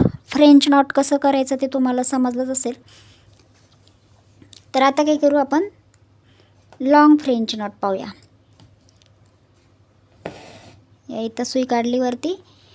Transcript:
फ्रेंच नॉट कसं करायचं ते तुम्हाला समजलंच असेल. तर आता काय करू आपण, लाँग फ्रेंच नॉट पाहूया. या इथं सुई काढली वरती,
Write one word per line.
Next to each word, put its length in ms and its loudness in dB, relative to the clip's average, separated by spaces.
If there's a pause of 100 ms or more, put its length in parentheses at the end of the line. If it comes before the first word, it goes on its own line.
(280)
फ्रेंच 400 6
नॉट 240 2
कसं 260 0
करायचं 380 0
ते 120 -4
तुम्हाला 360 -2
समजलंच 460 -2
असेल. 240 -6 (2000)
तर 60 0
आता 220 0
काय 120 0
करू 220 0
आपण, 260 0 (1160)
लाँग 360 6
फ्रेंच 380 -4
नॉट 160 -10 (100)
पाहूया. 260 -4 (3000)
या 120 -10
इथं 220 -8
सुई 200 -2
काढली 360 -2
वरती, 420 -6 (340)